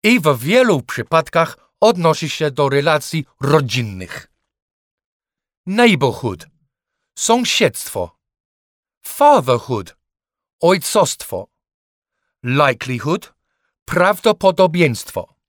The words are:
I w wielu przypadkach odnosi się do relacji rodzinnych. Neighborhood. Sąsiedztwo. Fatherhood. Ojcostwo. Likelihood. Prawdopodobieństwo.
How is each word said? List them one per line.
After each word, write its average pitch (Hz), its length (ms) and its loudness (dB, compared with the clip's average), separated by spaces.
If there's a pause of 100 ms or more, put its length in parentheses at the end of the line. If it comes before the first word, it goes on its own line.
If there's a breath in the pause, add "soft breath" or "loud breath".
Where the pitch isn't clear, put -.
I 226 160 4
w 147 180 2
wielu 180 440 2
przypadkach - 760 -2 (240)
odnosi 170 480 2
się 151 220 -4
do 139 180 0
relacji 147 560 -2 (160)
rodzinnych. 120 880 -2 (1400)
Neighborhood. 139 840 0 (680)
Sąsiedztwo. 214 1000 -2 (840)
Fatherhood. 127 920 2 (680)
Ojcostwo. 170 840 -2 (960)
Likelihood. 127 920 -2 (520)
Prawdopodobieństwo. 175 1500 0 (140)